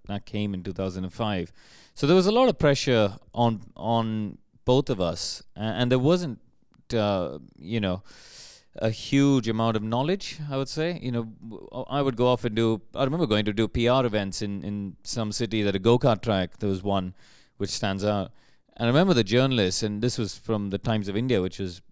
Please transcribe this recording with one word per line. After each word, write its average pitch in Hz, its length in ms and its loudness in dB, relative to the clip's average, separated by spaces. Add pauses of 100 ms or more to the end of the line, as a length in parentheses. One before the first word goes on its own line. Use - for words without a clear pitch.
that 101 200 -8
came 104 280 -4
in 92 100 -6
two 92 100 -6
thousand 92 300 -4
and 90 80 -8
five. 101 400 -2 (440)
So 143 120 -2
there 170 80 6
was 185 120 6
a 208 40 2
lot 247 180 4
of - 80 0
pressure 120 600 2 (160)
on, 117 280 2 (140)
on 110 640 -2 (280)
both 131 240 4
of 110 120 0
us. - 420 -4 (120)
A-, - 40 -12
and 113 320 0
there 131 80 4
wasn't, 156 400 0 (540)
uh, 95 460 0 (180)
you 104 220 -6
know, 95 240 -2 (720)
a 110 120 0
huge 135 580 2
amount 113 300 0
of 104 60 -4
knowledge, 139 560 -4 (100)
I 135 80 -4
would 135 120 -4
say. 165 320 -4
You 127 100 -4
know, 117 120 -2 (240)
w-, - 400 -12
I 143 140 0
would 135 140 0
go 120 120 4
off 123 160 2
and 110 120 -2
do, 113 260 2 (140)
I 135 80 0
remember 143 240 0
going 104 180 2
to 104 80 0
do 107 140 2
P 117 200 0
R 127 180 4
events 101 360 -2
in, 101 220 -6
in 98 400 -6
some 110 280 -4
city 107 360 0
at 98 80 2
a 98 40 0
go-kart 117 420 4
track. 95 360 0
There 104 120 -2
was 95 120 -2
one 98 320 -2 (440)
which 98 120 -4
stands 98 340 -4
out. 104 280 0 (440)
And 120 100 -2
I - 20 4
remember 165 260 4
the 120 100 4
journalists, 117 600 2
and 104 180 -4
this 120 160 -2
was 104 180 -4
from 104 360 -4
the 98 80 -2
Times 107 280 -2
of 98 80 -4
India, 120 280 0
which 92 160 -4
is, 92 320 -8